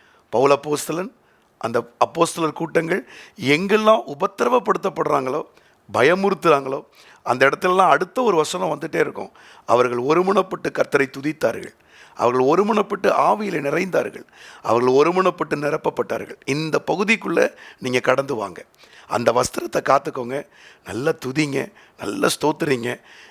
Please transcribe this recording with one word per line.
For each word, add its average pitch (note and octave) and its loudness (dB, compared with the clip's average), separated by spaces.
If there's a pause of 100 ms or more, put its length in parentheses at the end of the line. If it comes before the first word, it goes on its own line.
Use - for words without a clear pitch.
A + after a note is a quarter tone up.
(300)
பவுல் C3 4
அப்போஸ்தலன், D3+ -2 (460)
அந்த A#2 -4 (120)
அப்போஸ்தலர் D#3+ -2
கூட்டங்கள் E3 -4 (320)
எங்கெல்லாம் G#3 2
உபத்திரவப்படுத்தப்படுறாங்களோ, E3+ -2 (500)
பயமுறுத்துறாங்களோ, D3 2 (380)
அந்த B2+ 2
இடத்துலலாம் F3+ 2
அடுத்த F3+ 2
ஒரு G#3+ 2
வசனம் F3+ 0
வந்துட்டே D3+ -6
இருக்கும். C#3+ -2 (360)
"அவர்கள் B2 4
ஒருமனப்பட்டு F3+ 0
கர்த்தரை C#3 0
துதித்தார்கள், C3+ -6 (400)
அவர்கள் B2 2
ஒருமனப்பட்டு G3+ 2
ஆவியிலே F#3 0
நிறைந்தார்கள், D3+ -4 (380)
அவர்கள் B2 2
ஒருமனப்பட்டு E3 2
நிரப்பப்பட்டார்கள்." C#3+ -4
இந்த D3 -4
பகுதிக்குள்ள F3+ 0 (240)
நீங்க B2+ -2
கடந்து C3 0
வாங்க. G2 -8 (420)
அந்த A#2 0
வஸ்திரத்தை G3+ -2
காத்துக்கோங்க. C3+ -2 (400)
நல்லா B2+ -4 (140)
துதிங்க, C3+ -4 (260)
நல்லா - -2 (120)
ஸ்தோத்திரிங்க. C3+ -2 (300)